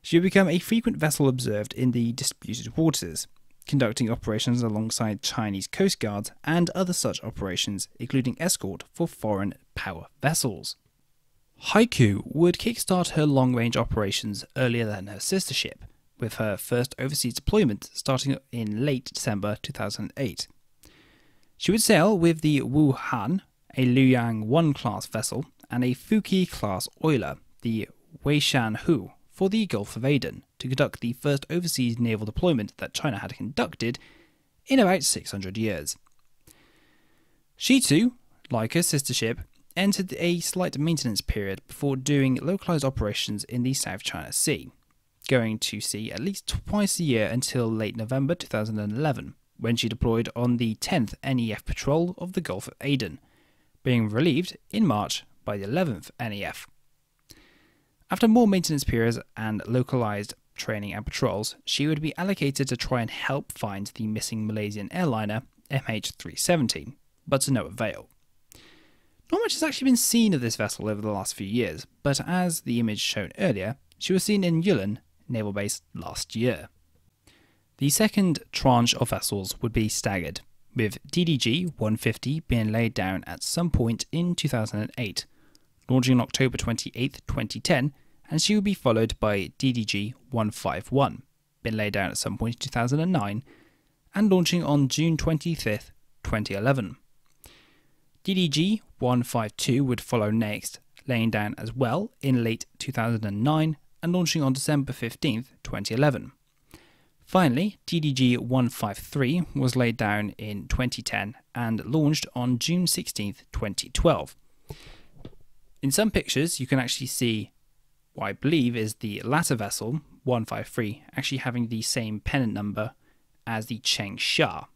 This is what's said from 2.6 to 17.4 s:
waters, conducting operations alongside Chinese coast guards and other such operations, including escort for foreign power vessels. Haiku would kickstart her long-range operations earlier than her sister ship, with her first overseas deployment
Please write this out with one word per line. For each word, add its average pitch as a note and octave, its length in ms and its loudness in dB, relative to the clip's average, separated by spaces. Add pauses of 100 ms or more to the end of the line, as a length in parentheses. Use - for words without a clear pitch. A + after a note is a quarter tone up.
waters, D3+ 520 0 (400)
conducting A#2+ 420 2
operations A#2 540 0
alongside A2 580 -2
Chinese G2+ 460 -4
coast - 320 0
guards G#2 320 -4 (120)
and E3+ 280 2
other F3+ 220 -2
such - 300 -2
operations, G2 640 -4 (120)
including B2 400 0
escort - 520 -4
for E3+ 160 -2
foreign G2+ 460 -2 (220)
power - 320 -10 (140)
vessels. C#3 540 -2 (920)
Haiku C3 600 6
would E3+ 320 4
kickstart F#3 520 0
her D3+ 180 2
long-range B2+ 500 4
operations G#2+ 680 -2 (140)
earlier A#2+ 280 0
than G2+ 220 -6
her G2 120 -12
sister - 340 -2
ship, - 320 -6 (340)
with A2 160 -4
her G#2+ 220 -2
first - 400 -2
overseas C3 380 -2
deployment D#3+ 580 2